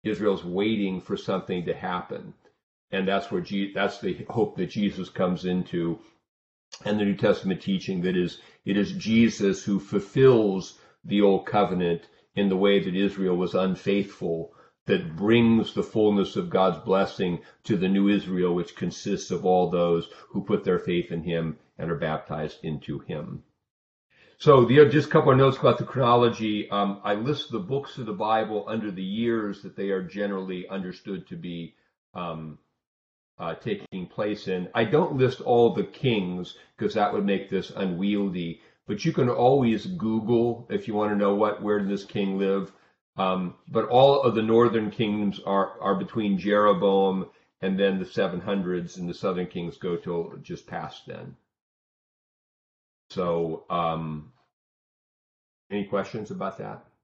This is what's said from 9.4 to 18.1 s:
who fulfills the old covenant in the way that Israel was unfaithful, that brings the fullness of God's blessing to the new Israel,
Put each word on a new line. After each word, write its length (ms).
who 160
fulfills 1000
the 180
old 240
covenant 600
in 140
the 80
way 260
that 120
Israel 420
was 160
unfaithful, 960
that 280
brings 600
the 80
fullness 520
of 140
God's 340
blessing 560
to 120
the 100
new 200
Israel, 480